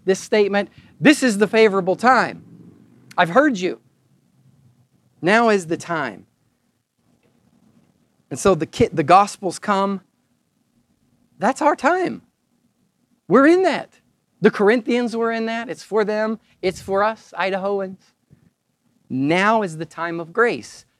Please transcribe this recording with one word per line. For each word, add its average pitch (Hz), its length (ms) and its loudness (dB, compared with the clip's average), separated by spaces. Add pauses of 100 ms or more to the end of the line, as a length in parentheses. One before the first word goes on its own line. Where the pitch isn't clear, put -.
this 185 160 0
statement, 202 480 0 (320)
"This 277 220 4
is 226 160 0
the 208 80 2
favorable 196 500 2
time. 220 480 0 (720)
I've 175 140 2
heard 262 260 2
you. 180 240 -6 (1400)
Now 220 260 2
is 190 200 0
the 165 100 -4
time." 123 480 -8 (2000)
And 139 80 -10
so 190 160 2
the 160 120 -4
ki-, - 260 0
the 165 100 -2
Gospels 185 560 2
come. 196 440 -4 (1400)
That's 208 220 -2
our 311 160 2
time. 330 460 -2 (1040)
We're 262 180 4
in 359 160 4
that. 285 380 -4 (400)
The 208 100 4
Corinthians 233 680 0
were 226 160 -2
in 226 140 -4
that. 226 220 -8
It's - 140 -14
for 214 220 -2
them. 214 360 -4 (220)
It's 185 180 -4
for 196 220 -2
us, 220 340 -4
Idahoans. 190 600 -4 (1120)
Now 180 520 0
is 165 140 -8
the 160 80 -10
time 165 340 -8
of 165 140 -12
grace. 202 540 -4 (140)